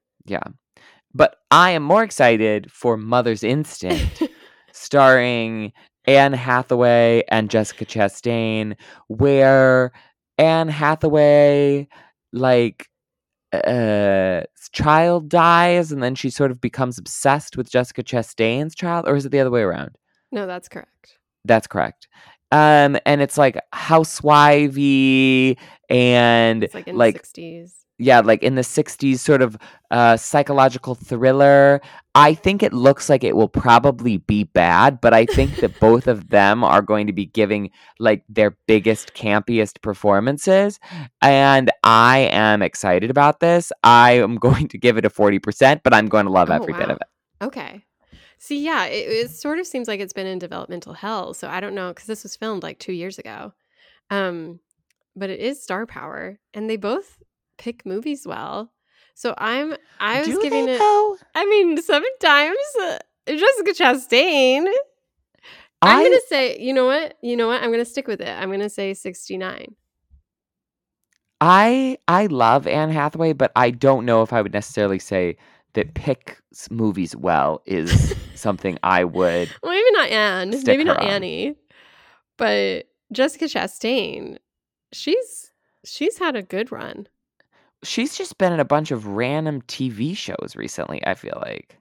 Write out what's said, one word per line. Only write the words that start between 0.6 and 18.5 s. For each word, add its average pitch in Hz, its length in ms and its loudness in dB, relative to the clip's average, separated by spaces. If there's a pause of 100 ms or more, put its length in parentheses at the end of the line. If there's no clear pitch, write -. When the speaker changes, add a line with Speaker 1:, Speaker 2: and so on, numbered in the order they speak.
Speaker 1:
But - 280 0 (100)
I 175 200 6
am 160 120 -2
more 196 220 0
excited 110 680 0
for 117 260 -4
Mother's 113 460 -2
Instinct, 147 800 -4 (280)
Speaker 2:
<laughs> - 220 -20
Speaker 1:
starring 120 1000 0 (320)
Anne 139 300 4
Hathaway 123 960 2
and 110 200 0
Jessica 110 340 -4
Chastain, 110 920 -4 (320)
where 131 840 4 (480)
Anne 160 300 2
Hathaway, 147 1200 2 (440)
like, 123 560 0 (640)
uh, 101 920 0 (300)
child 160 580 2
dies, 170 600 2
and 143 120 -8
then 127 120 -4
she 135 160 -6
sort 139 220 -2
of 123 80 -14
becomes 123 380 -6
obsessed - 580 -4
with 123 140 -8
Jessica 123 340 -4
Chastain's 120 720 -4